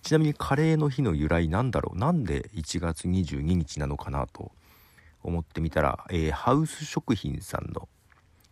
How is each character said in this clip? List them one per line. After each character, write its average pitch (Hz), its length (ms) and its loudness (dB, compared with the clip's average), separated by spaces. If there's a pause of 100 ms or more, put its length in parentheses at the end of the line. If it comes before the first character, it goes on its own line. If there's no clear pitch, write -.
ち - 80 -2
な 156 80 6
み 156 60 6
に 147 100 2
カ - 200 0
レ 160 200 4
ー - 20 2
の 147 120 4
日 139 120 -2
の 95 140 2
由 76 120 2
来 82 220 4
な 98 140 2
ん 127 80 0
だ 71 100 0
ろ - 140 -6
う？ - 20 -4
な 131 140 2
ん 156 120 2
で 69 300 -4
一 82 260 -4
月 82 280 -2
二 92 160 4
十 69 180 -2
二 85 140 2
日 78 240 -2
な 71 80 -2
の 71 100 -2
か - 140 -8
な 67 160 -2
と - 240 -14 (720)
思 85 160 -2
っ 82 40 -4
て - 160 -10
み 80 120 0
た 80 100 2
ら、 69 280 0
え 80 200 0
ー、 - 20 -2
ハ 120 220 0
ウ 151 140 2
ス - 180 -10
食 - 300 -2
品 - 260 -6
さ - 160 -8
ん - 160 -6
の、 - 160 -10 (640)